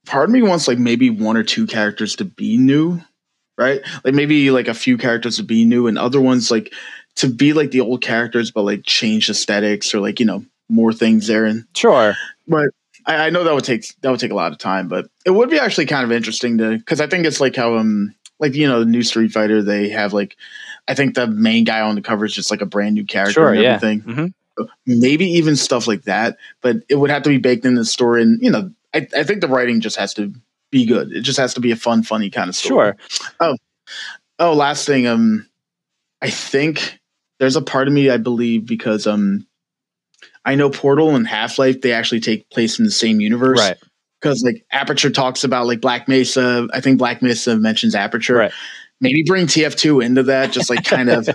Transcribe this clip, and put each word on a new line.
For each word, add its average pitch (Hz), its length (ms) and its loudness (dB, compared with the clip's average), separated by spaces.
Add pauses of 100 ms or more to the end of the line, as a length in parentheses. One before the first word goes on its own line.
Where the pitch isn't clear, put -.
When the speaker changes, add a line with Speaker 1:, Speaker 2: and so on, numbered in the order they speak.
Speaker 1:
part 143 200 0
of 208 60 2
me 254 120 4
wants, 175 240 2
like, 123 120 2
maybe 120 300 2
one 110 280 -2
or 110 60 0
two 113 240 -2
characters 104 500 -4
to 104 80 -6
be 107 320 -4
new, 156 440 2 (560)
right? 135 240 0 (220)
Like, 131 100 0
maybe, 143 380 4
like, 120 160 2
a 113 80 -2
few 123 220 0
characters 117 400 -2
to 110 60 -6
be 113 220 2
new 120 220 4
and 107 100 0
other 127 240 0
ones, 127 300 2
like, 113 220 -2 (440)
to 156 100 0
be, 135 260 2
like, 147 180 0
the 127 100 2
old 123 200 -2
characters, 117 500 -2
but, 107 120 -2
like, 101 220 -2
change 110 460 0
aesthetics 104 640 -2
or, 104 40 0
like, 101 200 -4
you 117 80 0
know, 98 180 -6 (240)
more 113 240 4
things 113 340 2
there. 110 180 2
And 110 200 -4 (100)
Speaker 2:
Sure. 127 380 4 (340)
Speaker 1:
but 151 220 2 (380)
I, 156 200 0
I - 40 0
know 175 140 0
that 156 100 2
would 127 80 0
take, 113 220 -4 (160)
that 131 100 0
would 120 80 -2
take 110 120 -4
a 101 40 -4
lot 87 160 -2
of - 80 -14
time, 92 300 -4
but 90 180 -6 (180)
it 185 60 4
would 233 180 4
be 320 80 2
actually 196 300 0
kind 139 160 -2
of 117 80 0
interesting 113 480 -2
to, 113 260 0
'cause 156 160 -2
I 151 60 -2
think 180 180 -2
it's 143 140 -2
like 131 160 0
how, 117 220 0
um, 107 360 0 (260)
like, 147 140 -2
you 147 140 0
know, 120 140 2
the 113 40 2
new 117 160 2
Street 113 300 0
Fighter, 107 320 2
they 101 260 -2
have, 104 240 -4
like, 101 220 -4 (540)
I 135 40 -4
think 135 220 0
the 127 100 0
main 113 380 2
guy 110 180 0
on 107 140 0
the 101 60 -4
cover 110 240 -2
is 104 80 -6
just, - 180 -6
like, 101 100 -4
a 101 40 -4
brand 104 300 -2
new 104 100 -2
character 101 280 -2
Speaker 2:
Sure, 156 200 4
Speaker 1:
and 107 80 2
Speaker 2:
yeah. 123 140 4
Speaker 1:
everything. 107 260 -2
Speaker 2:
Mm-hmm. 117 640 -8 (200)
Speaker 1:
Maybe 127 400 2
even 165 300 2
stuff 120 320 -2
like 104 160 -2
that, 104 340 -4 (240)
but 120 160 0 (120)
it 143 60 2
would 139 140 4
have 139 140 -2
to 151 60 2
be 135 100 4
baked 123 260 2
in 127 100 4
the 117 100 0
story. 120 360 2
And, 117 200 4
you 247 100 4
know, 101 180 -2 (240)
I, 147 220 -4
I 151 80 0
think 196 180 -4
the - 60 0
writing 123 340 0
just 110 140 -6
has 98 200 -6
to 101 180 -8 (380)
be 127 140 4
good. 110 280 0
It 90 80 -6
just 131 180 -4
has 127 160 -2
to 123 60 -6
be 120 100 0
a 113 60 -2
fun, 113 260 0
funny 107 260 -4
kind 90 200 -6
of - 60 -8
story. 202 380 0
Speaker 2:
Sure. - 40 -20 (420)
Speaker 1:
Oh, 165 160 -2 (840)
oh, 165 140 2
last 147 320 0
thing. 131 220 2
Um, 113 400 2 (760)
I 123 80 -4
think - 720 -4 (400)
there's 135 160 2
a 151 60 0
part 135 260 -2
of 143 60 2
me, 139 160 4
I 120 80 2
believe, 117 500 -2
because, 110 400 -4
um, 104 400 0 (1000)
I 135 100 0
know 143 140 4
Portal 143 460 2
and 113 120 0
Half-Life, 120 540 -2
they 123 100 0
actually 113 300 -2
take 110 300 -4
place 117 280 -2
in 113 60 2
the 101 60 0
same 110 280 0
universe. 120 400 2
Speaker 2:
Right. 95 180 0 (440)
Speaker 1:
'Cause, 135 220 0
like, 117 280 -2
Aperture 135 400 -2
talks 131 320 -2
about, 123 240 0
like, 120 140 -2
Black 120 260 -2
Mesa. 127 640 2
I 127 80 -4
think 131 160 4
Black 120 240 -2
Mesa 120 360 0
mentions 110 380 0
Aperture. 110 400 -2
Speaker 2:
Right. 107 160 2 (480)
Speaker 1:
Maybe 131 280 0
bring 185 180 2
T 151 180 2
F 147 120 -2
two 151 260 2
into 127 220 2
that, 135 280 0
just, - 200 -2
like, 120 140 -2
kind 123 240 2
of 117 260 0